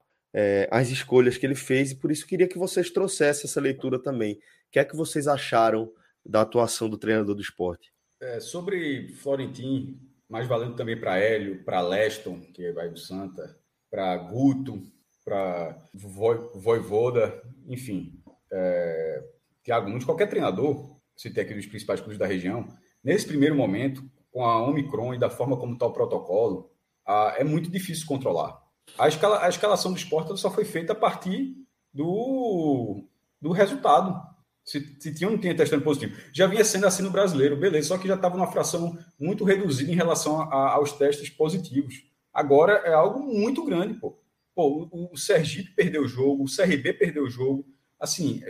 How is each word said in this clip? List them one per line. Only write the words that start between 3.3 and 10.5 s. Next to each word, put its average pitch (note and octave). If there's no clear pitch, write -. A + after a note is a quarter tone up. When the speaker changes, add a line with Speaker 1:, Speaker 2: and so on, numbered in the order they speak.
Speaker 1:
essa C#3+
leitura C3+
também. A2+
O G2+
que -
é C#3
que D3+
vocês D3+
acharam A2+
da G#2+
atuação A2
do G#2+
treinador G#2+
do G2+
Sport? -
Speaker 2:
É, A#2+
sobre F3
Florentino, C3+
mais A#2
valendo A#2+